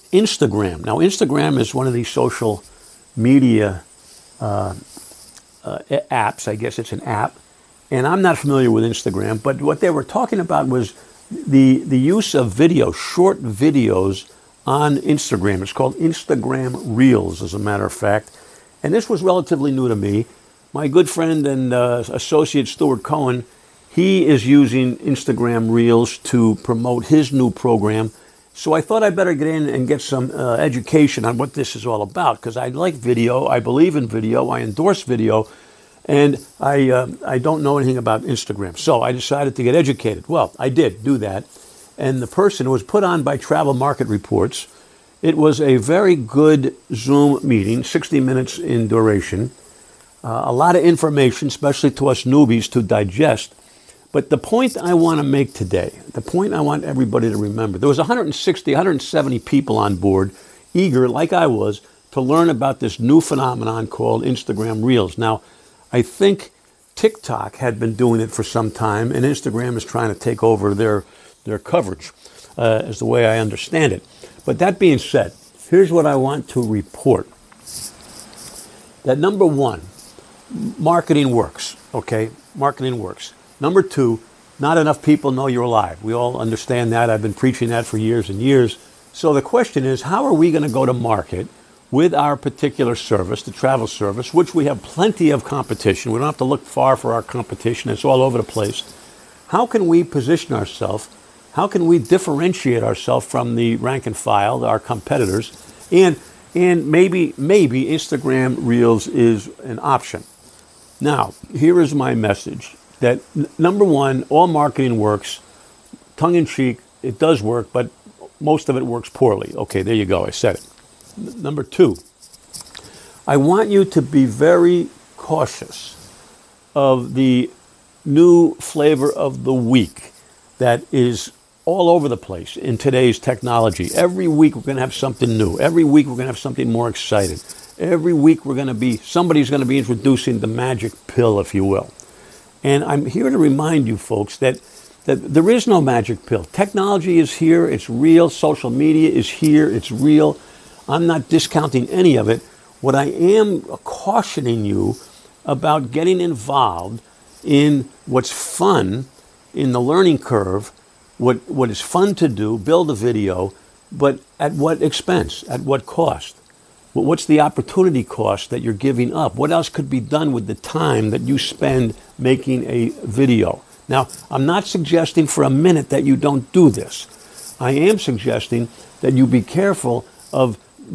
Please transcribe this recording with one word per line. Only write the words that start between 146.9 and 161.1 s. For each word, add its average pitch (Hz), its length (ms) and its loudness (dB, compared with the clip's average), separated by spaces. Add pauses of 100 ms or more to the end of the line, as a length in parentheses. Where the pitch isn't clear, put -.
is 147 140 2
here, 165 340 2
it's - 220 -4
real. 160 400 6
Social - 400 -2
media 156 400 4
is 131 200 0
here, 151 400 4
it's 110 220 -4
real. 151 480 4 (480)
I'm 165 180 0
not 160 220 0
discounting 151 640 0
any 180 260 4
of 107 140 2
it. 113 120 2 (380)
What 131 160 0
I 139 120 0
am 196 540 2
cautioning - 1040 -4
you 101 320 0 (480)
about 147 480 -2
getting 175 300 0
involved 117 800 -2 (420)
in 143 460 2 (160)
what's 127 260 0
fun 131 760 -2 (460)
in 131 200 -2
the 123 80 0
learning 160 380 4
curve, 101 520 -2 (460)